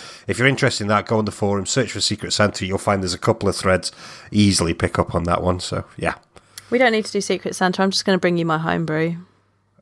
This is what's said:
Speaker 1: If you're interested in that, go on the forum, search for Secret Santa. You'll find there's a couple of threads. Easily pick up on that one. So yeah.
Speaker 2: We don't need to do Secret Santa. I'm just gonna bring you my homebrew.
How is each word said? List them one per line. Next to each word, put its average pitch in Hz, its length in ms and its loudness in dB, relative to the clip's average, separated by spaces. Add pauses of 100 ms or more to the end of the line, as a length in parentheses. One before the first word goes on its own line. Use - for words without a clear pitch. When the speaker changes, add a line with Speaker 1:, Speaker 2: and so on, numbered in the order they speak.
(260)
Speaker 1:
If 95 120 -2
you're 123 100 2
interested 127 360 0
in 101 40 -2
that, 104 180 2
go 113 120 2
on 107 80 0
the 101 60 -4
forum, 101 340 -2
search 120 260 -2
for 101 80 -8
Secret - 320 -4
Santa. 101 340 0
You'll 95 120 -2
find 101 240 0
there's 90 120 -2
a 107 40 -6
couple 107 300 0
of 87 60 2
threads. - 380 0 (400)
Easily 92 420 4
pick - 240 0
up - 160 0
on 85 100 0
that 87 180 0
one. 90 180 0
So - 240 -6 (120)
yeah. - 180 -4 (560)
Speaker 2:
We 240 80 2
don't 254 140 4
need 220 120 0
to - 80 -10
do 202 80 -2
Secret 185 340 -4
Santa. 185 280 0
I'm 196 100 2
just - 140 -4
gonna 190 120 4
bring 175 200 2
you 165 80 0
my 160 120 0
homebrew. 165 600 -2 (640)